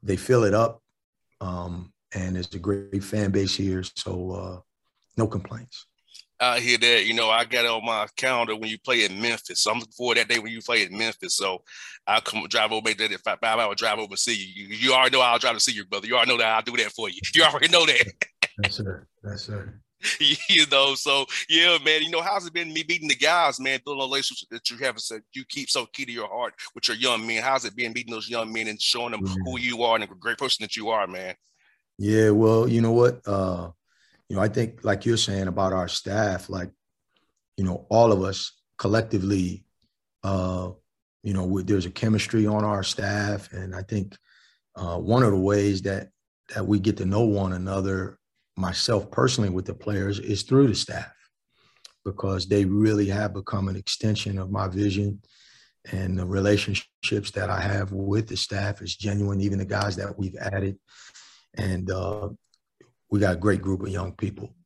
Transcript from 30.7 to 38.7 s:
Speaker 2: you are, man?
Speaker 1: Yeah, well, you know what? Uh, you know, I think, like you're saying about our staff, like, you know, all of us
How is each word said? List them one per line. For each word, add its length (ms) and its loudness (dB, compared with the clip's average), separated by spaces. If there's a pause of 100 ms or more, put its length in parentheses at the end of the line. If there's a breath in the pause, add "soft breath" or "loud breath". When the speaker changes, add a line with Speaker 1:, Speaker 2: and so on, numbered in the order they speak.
Speaker 2:
you 140 -4
are, 180 0
man? 280 -10 (600)
Speaker 1:
Yeah, 340 6
well, 360 6
you 140 4
know 100 4
what? 340 4
Uh, 460 -2 (560)
you 80 -6
know, 60 0
I 60 4
think, 360 -2
like 220 0
you're 120 4
saying 300 0
about 240 0
our 160 -2
staff, 640 -2
like, 220 -8 (840)
you 60 -2
know, 260 -4
all 220 8
of 120 4
us 300 -6 (260)